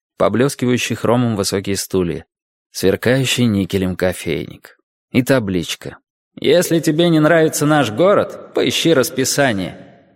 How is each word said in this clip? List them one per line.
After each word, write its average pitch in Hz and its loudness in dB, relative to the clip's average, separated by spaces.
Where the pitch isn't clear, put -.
поблескивающий 120 0
хромом 117 0
высокие 98 -2
стулья, 85 -2
сверкающий 123 0
никелем 95 0
кофейник. - -6
И 131 2
табличка: 98 -2
«Если 170 2
тебе 165 0
не 160 4
нравится 156 2
наш 147 2
город, 151 0
поищи 123 0
расписание», 123 -2